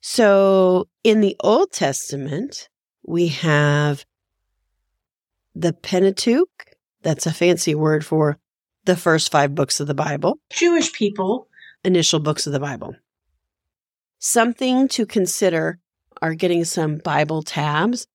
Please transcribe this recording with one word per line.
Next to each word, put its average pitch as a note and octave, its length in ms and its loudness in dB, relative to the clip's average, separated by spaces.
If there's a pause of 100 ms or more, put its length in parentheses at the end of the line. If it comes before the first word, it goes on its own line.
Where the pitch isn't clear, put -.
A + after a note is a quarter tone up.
So F#3+ 840 4 (160)
in A3 180 4
the G3+ 200 2
Old C#4+ 320 2
Testament, C#3+ 960 -6 (360)
we E3+ 240 0
have D3 760 0 (1500)
the E3 160 -2
Pentateuch. G3 1040 -2 (260)
That's D#3+ 240 -2
a D#3+ 60 -2
fancy F3 420 0
word D#3 320 0
for D3+ 320 0 (460)
the F#3 100 2
first D#3+ 380 0
five C#3+ 240 2
books C#3 240 -2
of D3 80 -6
the D3 60 -4
Bible. D3+ 440 -2 (120)
Jewish E4+ 420 0
people. G3+ 560 -4 (360)
Initial E3+ 360 2
books D3+ 260 -4
of C#3+ 60 -6
the C#3 80 -2
Bible. C3+ 340 -10 (1300)
Something B3+ 680 0
to A#3+ 160 -2
consider F3 760 -2 (420)
are D#3+ 120 -2
getting E3+ 300 0
some D#3 340 -2
Bible D3+ 440 -2
tabs. D#3 720 -2